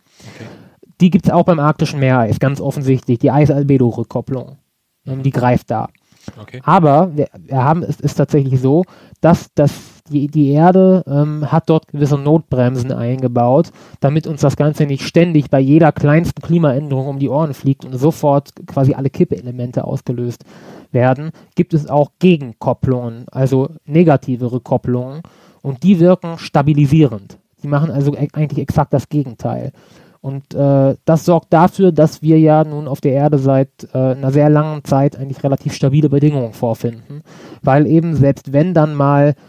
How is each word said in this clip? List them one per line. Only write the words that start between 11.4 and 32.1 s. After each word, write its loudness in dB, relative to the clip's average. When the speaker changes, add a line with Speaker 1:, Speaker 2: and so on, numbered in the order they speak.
Speaker 2:
hat 0
dort 0
gewisse -2
Notbremsen 0
eingebaut, 0
damit 0
uns -8
das 2
Ganze 0
nicht -6
ständig 2
bei 2
jeder 4
kleinsten 0
Klimaänderung -2
um -6
die -2
Ohren -2
fliegt -4
und -10
sofort 0
quasi 0
alle -6
Kippelemente -6
ausgelöst -8
werden, 0
gibt -2
es -2
auch 0
Gegenkopplungen, -2
also 0
negative 0
Rückkopplungen, -6
und -8
die 4
wirken 2
stabilisierend. 0
Die -10
machen -2
also -2
e-, -4
eigentlich -4
exakt -4
das -2
Gegenteil. -6
Und, -12
äh, 2
das 2
sorgt 0
dafür, 4
dass 0